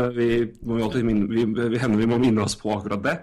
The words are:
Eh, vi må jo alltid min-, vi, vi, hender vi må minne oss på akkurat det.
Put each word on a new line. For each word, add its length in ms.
Eh, 60
vi 180
må 140
jo 100
alltid 160
min-, 240
vi, 160
vi, 340
hender 200
vi 80
må 140
minne 240
oss 100
på 220
akkurat 260
det. 200